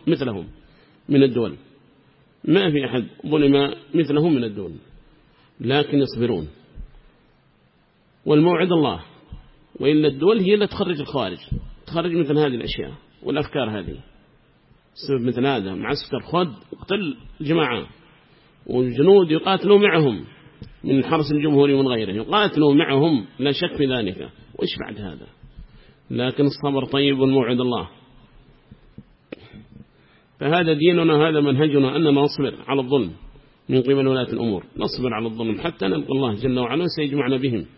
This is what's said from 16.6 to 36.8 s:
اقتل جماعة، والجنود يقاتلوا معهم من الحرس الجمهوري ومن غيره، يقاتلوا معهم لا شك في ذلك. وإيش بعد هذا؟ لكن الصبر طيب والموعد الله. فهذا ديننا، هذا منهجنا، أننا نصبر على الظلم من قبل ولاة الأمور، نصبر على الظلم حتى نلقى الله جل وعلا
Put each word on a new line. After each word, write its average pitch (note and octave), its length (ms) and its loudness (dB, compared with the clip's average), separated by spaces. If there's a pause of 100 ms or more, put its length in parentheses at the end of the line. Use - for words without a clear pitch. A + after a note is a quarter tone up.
اقتل F#3 440 -6 (240)
جماعة، C#3 460 -2 (800)
والجنود C#3+ 640 4
يقاتلوا F#3 480 2
معهم D#3+ 460 2 (600)
من C3+ 140 2
الحرس C#3+ 340 0
الجمهوري C#3+ 420 4
ومن C3+ 140 2
غيره، A2 240 -4
يقاتلوا D3 640 2
معهم C#3 520 2 (120)
لا C#3 140 0
شك F3 240 -4
في C#3+ 100 0
ذلك. A#2 320 -2 (400)
وإيش - 120 -4 (160)
بعد G#2 140 -14
هذا؟ E2+ 260 -14 (840)
لكن B2+ 340 -2
الصبر C#3 400 -2
طيب C#3 340 0
والموعد C3 420 2
الله. A#2+ 280 -2 (2500)
فهذا D#3+ 320 0
ديننا، D#3+ 560 4
هذا D#3 120 2
منهجنا، C#3+ 560 2
أننا D#3+ 140 2
نصبر C#3+ 440 2 (120)
على C#3 140 -2
الظلم B2+ 320 0 (560)
من C3 140 2
قبل C3+ 260 2
ولاة B2+ 240 -2
الأمور، G2+ 320 -4 (120)
نصبر B2 380 -4
على A2 120 -4
الظلم A2 340 -4
حتى E3+ 260 -6
نلقى D3 260 -2
الله C3 220 0
جل B2 240 -2
وعلا B2+ 260 -2 (120)